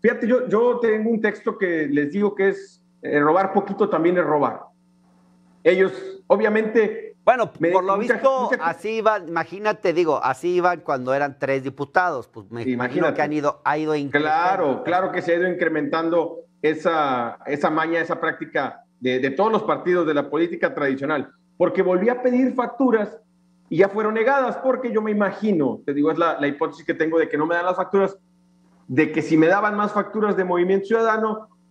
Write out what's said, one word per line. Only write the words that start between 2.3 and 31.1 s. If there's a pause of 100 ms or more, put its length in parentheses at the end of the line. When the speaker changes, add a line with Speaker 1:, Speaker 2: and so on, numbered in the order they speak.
Speaker 1:
que
es, (200)
eh,
robar
poquito
también
es
robar. (1000)
Ellos, (340)
obviamente,
Speaker 2:
Bueno,
Speaker 1:
me
Speaker 2:
por
lo
Speaker 1:
mucha,
Speaker 2:
visto,
Speaker 1:
mucha
Speaker 2:
así
iban,
imagínate,
digo,
así
iban
cuando
eran
tres
diputados,
pues
me
imagino
Speaker 1:
Imagínate.
Speaker 2:
que
han
ido,
ha
ido
incrementando.
Speaker 1:
Claro,
claro
que
se
ha
ido
incrementando (240)
esa,
esa
maña,
esa
práctica (160)
de,
de
todos
los
partidos
de
la
política
tradicional, (280)
porque
volví
a
pedir
facturas (500)
y
ya
fueron
negadas,
porque
yo
me
imagino,
te
digo,
es
la,
la
hipótesis
que
tengo
de
que
no
me
dan
las
facturas, (680)
de
que
si
me
daban
más
facturas
de
Movimiento
Ciudadano, (220)